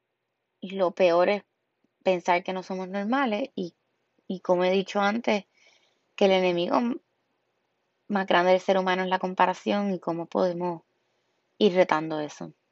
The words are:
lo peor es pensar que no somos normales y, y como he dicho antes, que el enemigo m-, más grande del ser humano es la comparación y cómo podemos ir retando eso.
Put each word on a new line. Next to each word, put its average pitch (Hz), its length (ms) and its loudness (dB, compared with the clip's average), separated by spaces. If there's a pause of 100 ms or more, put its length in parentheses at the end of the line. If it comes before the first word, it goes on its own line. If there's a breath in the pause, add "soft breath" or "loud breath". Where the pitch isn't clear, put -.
(600)
lo 190 300 -2
peor 180 380 2
es 202 140 -2 (600)
pensar 180 400 0
que 185 100 -6
no 185 100 -8
somos 185 260 -8
normales 208 680 -4
y, 175 200 -10 (520)
y 185 140 -8
como 180 220 0
he 180 80 2
dicho 196 300 -2
antes, 208 440 -2 (680 soft breath)
que 202 100 2
el 190 60 6
enemigo 180 460 2
m-, 240 200 -2 (1120)
más 196 200 -2
grande 180 240 4
del 185 100 4
ser 190 160 2
humano 185 260 0
es 185 60 -4
la 185 100 0
comparación 190 760 0
y 175 60 -4
cómo 170 280 -6
podemos 175 560 -2 (760)
ir 208 180 4
retando 160 440 0
eso. 156 340 -10 (180)